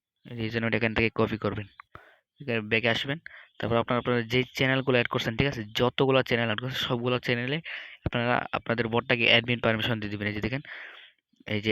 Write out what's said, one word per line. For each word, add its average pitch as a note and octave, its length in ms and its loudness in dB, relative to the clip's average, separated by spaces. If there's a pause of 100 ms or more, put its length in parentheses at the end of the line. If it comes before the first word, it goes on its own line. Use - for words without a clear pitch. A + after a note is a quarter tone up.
(260)
এই A#2+ 120 -14
যে A#2 80 -6
ইউজার A2+ 160 -2
নেমটা A2+ 160 2
এখান A2+ 200 0
থেকে A2+ 120 4 (100)
কপি A2 180 2
করবেন। G#2 300 -4 (760)
এখানে A#2+ 180 -4 (120)
ব্যাকে A2+ 240 4
আসবেন। C#3+ 240 -4 (380)
তারপর A2+ 200 0
আপনার, A#2+ 240 2
আপনার B2 160 0 (140)
যেই B2+ 140 4 (120)
চ্যানেলগুলো C3 400 2
অ্যাড A#2+ 160 2
করছেন, A#2+ 240 -2
ঠিক C3+ 140 2
আছে? B2 100 -6 (180)
যতগুলো C3 400 4 (100)
চ্যানেল A#2 200 0
অ্যাড G#2+ 120 -4
করছেন B2+ 260 -6
সবগুলো B2 280 0 (100)
চ্যানেলে B2+ 320 -2 (480)
আপনারা B2 300 0 (160)
আপনাদের A#2 360 -2
বটটাকে A#2 440 2
অ্যাডমিন A#2 340 2
পারমিশন A2+ 340 0
দিয়ে G#2 140 -6
দিবেন। G#2 180 -4
এই G#2 60 -6
যে G#2 100 -4
দেখেন, C3+ 160 -6 (840)
এই G#2 140 -2
যে A2 100 2